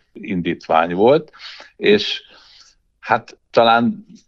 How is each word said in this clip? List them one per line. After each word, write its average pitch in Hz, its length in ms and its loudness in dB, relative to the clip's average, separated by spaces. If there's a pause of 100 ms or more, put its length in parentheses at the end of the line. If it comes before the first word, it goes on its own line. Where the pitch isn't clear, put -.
(140)
indítvány 85 800 -4
volt, 113 380 2 (440)
és - 460 0 (800)
hát - 380 -4 (140)
talán 117 540 2 (220)